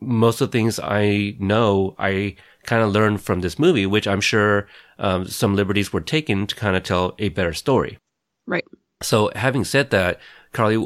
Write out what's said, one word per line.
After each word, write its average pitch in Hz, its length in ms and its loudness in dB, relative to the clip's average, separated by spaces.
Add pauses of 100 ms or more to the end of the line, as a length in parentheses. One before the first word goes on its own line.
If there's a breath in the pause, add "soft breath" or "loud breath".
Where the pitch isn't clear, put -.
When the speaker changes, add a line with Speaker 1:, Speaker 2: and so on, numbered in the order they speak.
Speaker 1:
Mm-hmm. 123 180 -2
Speaker 2:
most 113 220 4
of 135 80 0
the - 80 -2
things 110 220 0
I 104 580 0
know, 98 600 2
I 98 360 -2 (300 soft breath)
kinda 113 220 2
learned 107 340 2
from 90 200 -2
this 87 180 -4
movie, 147 260 4
which 104 220 0
I'm 98 140 0
sure, 104 460 2 (300 soft breath)
um, 92 300 -2
some 101 280 0
liberties 98 380 0
were 92 80 0
taken 104 460 -2
to - 80 -8
kinda 95 240 -2
tell 90 400 -2
a 104 100 -2
better 85 240 -2
story. 98 460 -2 (480)
Speaker 1:
Right. - 180 -6 (380)
Speaker 2:
So 107 320 2
having 127 300 -2
said 139 260 -2
that, 90 280 0 (340 soft breath)
Carly, 110 220 2 (100)